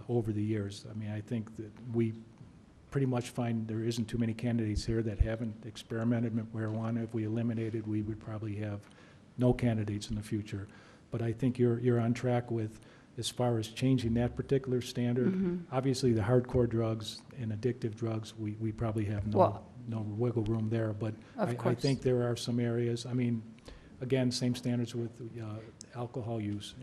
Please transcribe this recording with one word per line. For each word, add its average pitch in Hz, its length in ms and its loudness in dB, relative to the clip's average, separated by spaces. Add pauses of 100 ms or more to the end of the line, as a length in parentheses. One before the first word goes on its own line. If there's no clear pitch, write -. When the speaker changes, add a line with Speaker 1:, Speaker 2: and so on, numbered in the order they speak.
Speaker 1:
over 117 240 2
the 104 100 0
years. 104 480 -2
I 110 40 -10
mean, 107 160 -6
I 107 100 -4
think 107 360 -4
that 107 140 -10 (220)
we 113 220 2 (760)
pretty 139 160 2
much 120 240 0
find 117 380 0
there 110 140 -2
isn't 117 240 0
too 120 120 -2
many 113 160 2
candidates 110 500 0
here 113 180 2
that 107 160 0
haven't 110 360 2 (100)
experimented 117 720 0
with 113 200 -2
marijuana. 113 500 -2
If 113 100 -6
we 110 100 0
eliminated, 113 640 0
we 107 160 0
would 107 180 -6
probably 107 360 -6
have 104 240 -4 (580)
no 123 140 6
candidates 110 580 0
in 110 60 -2
the 104 60 -4
future. 104 440 -4 (440)
But 113 120 -4
I 117 100 0
think 123 260 0
you're, 120 220 4
you're 120 200 4
on 117 140 4
track 120 360 0
with, 110 300 -4 (360)
as 117 120 -6
far 120 300 2
as 107 100 -2
changing 123 460 4
that 120 200 2
particular 127 460 0
standard. 120 520 2
Speaker 2:
Mm-hmm. 185 240 0 (160)
Speaker 1:
Obviously, 127 400 2
the 113 100 4
hardcore 123 460 4
drugs 113 540 -2 (180)
and 110 120 -4
addictive 117 420 -2
drugs, 110 420 -4
we, 107 240 -4
we 110 120 -2
probably 110 320 0
have 101 220 -2
no, 104 120 4
Speaker 2:
Well, - 240 6 (260)
Speaker 1:
no 110 200 -2
wiggle 113 360 0
room 110 240 0
there. 110 240 0
But 107 220 -4 (240)
Speaker 2:
of 196 100 0
Speaker 1:
I, 120 40 -2
I - 20 -2
Speaker 2:
course. 120 240 0
Speaker 1:
think 139 240 2
there 123 260 4
are 120 60 0
some 120 240 -2
areas, 120 480 0
I 123 60 -6
mean, 120 300 2 (580)
again, 127 320 2
same 123 220 0
standards 120 420 -2
with, 117 140 -4 (300)
uh, 110 40 -8 (520)
alcohol 120 440 -4
use 104 420 -4